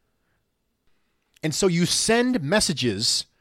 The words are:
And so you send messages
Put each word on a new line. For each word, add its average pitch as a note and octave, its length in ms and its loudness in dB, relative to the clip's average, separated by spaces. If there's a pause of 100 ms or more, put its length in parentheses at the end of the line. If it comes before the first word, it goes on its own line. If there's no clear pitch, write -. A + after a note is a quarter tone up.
(1400)
And D#3 120 -4
so - 120 0
you F3 200 2
send A#3+ 560 0
messages C3 840 -2 (140)